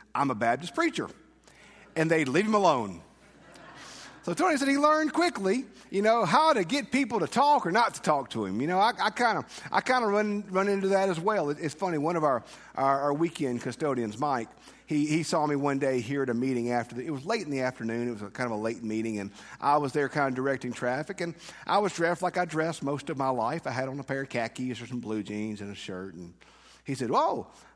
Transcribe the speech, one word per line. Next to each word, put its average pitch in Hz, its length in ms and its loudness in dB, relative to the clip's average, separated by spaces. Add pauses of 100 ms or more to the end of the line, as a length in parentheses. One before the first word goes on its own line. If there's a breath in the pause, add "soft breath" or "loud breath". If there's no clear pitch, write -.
(140 loud breath)
"I'm 139 160 0
a 123 60 0
Baptist 120 400 0
preacher." 277 340 -2 (840 loud breath)
And 160 160 2
they'd 160 160 2
leave 156 180 2
him 214 80 0
alone. 123 480 2 (1200 loud breath)
So 175 100 -4
Tony 330 240 2
said 269 100 0
he 277 100 2
learned 302 340 4
quickly, 262 540 0 (240 loud breath)
you 196 120 0
know, 220 220 6
how 302 300 6
to 214 100 2
get 226 280 -2
people 240 280 0
to 160 80 0
talk 285 380 4
or 165 60 0
not 220 240 4
to - 60 -12
talk 147 280 2
to 110 160 -2
him. 98 160 -2
You 143 60 0
know, 185 120 2
I, 220 220 4
I 214 80 2
kinda, 214 340 0 (280 loud breath)
I 196 100 2
kinda 254 260 2
run, 208 420 0
run 190 200 2
into 196 200 0
that 196 200 4
as 165 100 0
well. 180 300 0
It, 147 100 -2
it's 156 140 -4
funny, 180 240 -2
one 156 180 0
of 160 80 0
our, 131 200 2 (320 loud breath)
our, 139 260 2
our 147 120 2
weekend 147 480 -2
custodians, 123 560 -2
Mike, 131 300 0 (380 loud breath)
he, 151 220 0
he 156 160 2
saw 151 220 2
me 147 120 2
one 139 200 2
day 135 220 2
here 135 240 -2
at 127 60 -2
a 120 40 0
meeting 120 380 0
after 120 240 -2
the, 123 100 -8
it 165 40 -8
was 139 160 -6
late 226 160 -2
in 151 80 -8
the 135 120 -2
afternoon. 120 460 -2
It 120 40 -4
was 107 100 -8
a 101 80 -10
kind 123 200 -4
of 110 80 -2
a 107 40 -4
late 113 200 -4
meeting, 110 380 -4
and 101 100 -6 (300 loud breath)
I 143 180 4
was 143 140 0
there 147 160 0
kinda 139 240 0
directing 127 400 -2
traffic, 131 480 -4
and 170 160 -6 (320 loud breath)
I 196 120 2
was 202 120 2
dressed 170 300 0
like 180 160 -2
I 180 80 2
dressed 156 360 -2
most 143 280 -4
of 151 80 -4
my 135 120 0
life. 127 380 -2
I 131 40 -4
had 131 180 -2
on 139 100 -8
a 139 40 -10
pair 135 180 -4
of 135 80 -8
khakis 120 520 -4
or 117 60 -14
some 127 120 -8
blue 107 220 -4
jeans 104 380 -6
and 101 100 -10
a 101 60 -12
shirt, 95 380 -10
and 87 200 -14 (520 loud breath)
he 139 100 -6
said, 127 160 -2
"Whoa, 254 360 0 (280 loud breath)